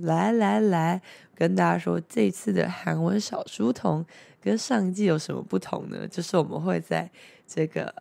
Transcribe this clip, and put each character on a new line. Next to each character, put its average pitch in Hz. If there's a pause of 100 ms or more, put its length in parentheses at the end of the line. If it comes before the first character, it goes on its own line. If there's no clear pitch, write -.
来， 175
来， 214
来， 180 (320)
跟 175
大 175
家 175
说， 170
这 214
次 202
的 180
韩 165
文 175
小 -
书 233
童 165 (360)
跟 208
上 226
一 -
季 208
有 165
什 156
么 127
不 -
同 -
呢？ -
就 -
是 170
我 165
们 156
会 175
在 170 (380)
这 160
个， 160 (160)